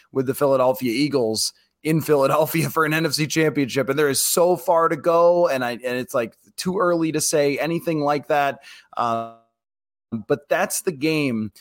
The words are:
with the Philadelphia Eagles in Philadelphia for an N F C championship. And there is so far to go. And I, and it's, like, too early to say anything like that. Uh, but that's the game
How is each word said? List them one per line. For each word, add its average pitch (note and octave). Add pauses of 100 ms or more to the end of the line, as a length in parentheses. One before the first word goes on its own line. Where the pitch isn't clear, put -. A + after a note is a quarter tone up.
(120)
with C3
the C3
Philadelphia C3
Eagles B2 (300)
in D#3
Philadelphia D3+
for D#3+
an D3+
N E3
F D3
C D3+
championship. C#3+
And C3+
there D3+
is C3
so F3+
far E3
to E3+
go. E3+
And C3
I, A#2+
and B2
it's, B2
like, A#2 (200)
too F#3
early E3+
to D3+
say C#3+
anything D#3+
like C#3+
that. C#3+ (360)
Uh, A2+ (920)
but -
that's F3
the F#3+
game C3+